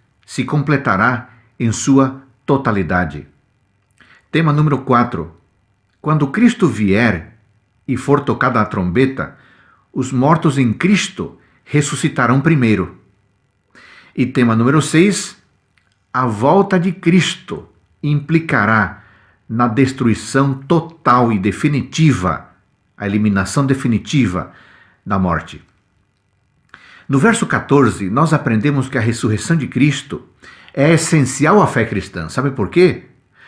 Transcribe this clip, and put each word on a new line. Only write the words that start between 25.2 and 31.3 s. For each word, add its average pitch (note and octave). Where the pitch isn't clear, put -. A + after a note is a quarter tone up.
No C3+
verso G#3+
quatorze, A#2+
nós D#3
aprendemos C3
que C3+
a A#2
ressurreição A#2
de C#3+
Cristo -
é D#3
essencial D#3+